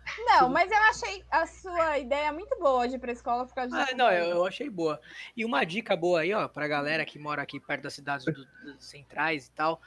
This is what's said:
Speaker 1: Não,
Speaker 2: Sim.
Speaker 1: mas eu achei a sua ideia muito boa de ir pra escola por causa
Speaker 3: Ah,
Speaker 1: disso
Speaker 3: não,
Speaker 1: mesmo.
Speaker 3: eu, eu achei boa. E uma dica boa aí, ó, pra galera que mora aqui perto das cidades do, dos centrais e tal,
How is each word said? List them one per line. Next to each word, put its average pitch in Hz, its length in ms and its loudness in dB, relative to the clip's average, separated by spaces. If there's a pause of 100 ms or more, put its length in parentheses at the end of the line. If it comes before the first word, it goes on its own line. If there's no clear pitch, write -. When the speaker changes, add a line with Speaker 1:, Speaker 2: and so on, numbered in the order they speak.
(200)
Speaker 1:
Não, 415 280 6
Speaker 2:
Sim. 254 60 0
Speaker 1:
mas 359 180 2
eu 427 120 4
achei 403 480 0
a 320 160 2
sua 330 520 -2
ideia 294 320 0
muito 415 280 -6
boa 254 280 4
de 262 80 -4
ir 247 40 -8
pra 247 120 -6
escola 240 340 -4
por - 100 -18
causa 247 200 -4
Speaker 3:
Ah, 277 100 0
Speaker 1:
disso 254 120 -2
Speaker 3:
não, 247 120 6
Speaker 1:
mesmo. 175 220 4
Speaker 3:
eu, 170 60 0
eu 180 80 4
achei 269 240 -6
boa. 156 300 -2 (360)
E 226 100 -4
uma 262 200 0
dica 196 300 -2
boa 170 260 2
aí, 175 120 0
ó, 175 140 0
pra 147 200 -6
galera 147 380 -2
que - 120 -16
mora 147 240 -6
aqui 139 180 -10
perto 139 240 -6
das 143 100 -10
cidades 139 320 -8
do, 160 80 0
dos 139 520 -16
centrais 147 600 -4
e - 40 -20
tal, 156 360 -2